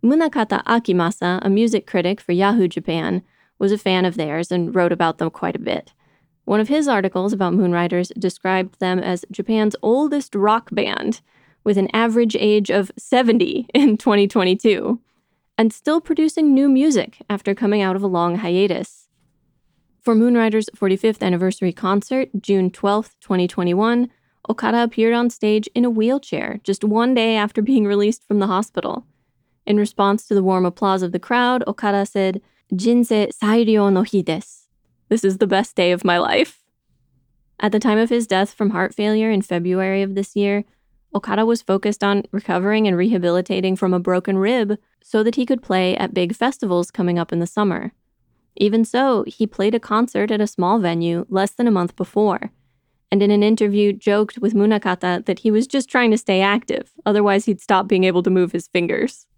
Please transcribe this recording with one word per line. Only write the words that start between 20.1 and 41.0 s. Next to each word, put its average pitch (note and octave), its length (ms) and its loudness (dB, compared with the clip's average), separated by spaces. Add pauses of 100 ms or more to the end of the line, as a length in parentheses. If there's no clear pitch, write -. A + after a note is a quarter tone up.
Moonriders' A3 640 2
forty-fifth G3+ 480 -2
anniversary F#3 480 -2
concert, G3+ 560 -2 (140)
June F#3+ 280 0
twelfth, G3+ 520 -4
twenty F3+ 260 -2
twenty-one, G#3+ 640 0 (400)
Okada A#3 340 0
appeared A3+ 300 0
on A#3+ 160 0
stage G#3+ 440 -2
in A#3+ 120 0
a B3 40 0
wheelchair A3 760 -2
just G3 180 -2
one A3+ 300 2
day A3+ 240 2
after G#3 240 -2
being A3 240 2
released G3+ 420 0
from G#3 120 0
the G3 80 0
hospital. G#3 580 -4 (600)
In G#3 120 2
response G#3 500 0
to A3 60 -2
the G3 100 2
warm F#3 220 2
applause F#3+ 380 -2
of F3 100 -6
the F3+ 60 -4
crowd, B3 460 0
Okada G3+ 400 -2
said, F#3+ 360 -4 (320)
"Jinsei A3+ 600 2
sairyo G#3+ 600 2
no F#3+ 80 2
hi G#3 200 0
desu. - 420 -6 (440)
This A3+ 160 -2
is F#3+ 140 0
the G#3 100 0
best F#3+ 300 -2
day F3+ 160 2
of F3 100 -4
my F3 140 2
life." - 480 -2 (960)
At G#3 100 -2
the G#3+ 80 0
time G#3+ 180 0
of A3+ 120 0
his A#3 180 -2
death G3 260 0
from G#3 180 -2
heart F#3 220 -4
failure G#3+ 380 0
in G3+ 100 0
February F#3 600 -2
of G3 140 -4
this G3 200 -6
year, G3+ 300 -2 (500)